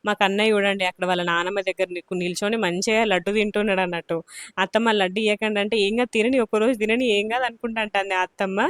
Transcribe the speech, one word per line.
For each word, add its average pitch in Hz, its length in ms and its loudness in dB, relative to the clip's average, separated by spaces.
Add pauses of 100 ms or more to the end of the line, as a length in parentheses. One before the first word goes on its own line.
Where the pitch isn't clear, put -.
మా 208 100 0
కన్నయ్య 208 400 2
చూడండి 196 320 2
అక్కడ 180 200 -2
వాళ్ళ 180 180 0
నానమ్మ 175 380 0
దగ్గర 185 280 -2
ని-, 175 160 -10 (120)
నిల్చొని 180 400 -2
మంచిగా 214 480 0
లడ్డు 196 280 0
తింటున్నాడు 208 520 0
అన్నట్టు. 170 320 -4 (400)
అత్తమ్మ 220 340 0
లడ్డు 196 300 0
ఇయ్యకండి 208 400 0
అంటే, 214 180 0
"ఏం 196 160 2
కాదు 247 180 -2
తినని, 240 260 2
ఒక్కరోజు 220 400 2
తినని, 233 320 0
ఏం 208 180 2
కాదు" 247 160 0
అనుకుంటా 226 360 -4
అంటుంది 196 340 -2
ఆ 185 80 2
అత్తమ్మ. 196 360 -2 (100)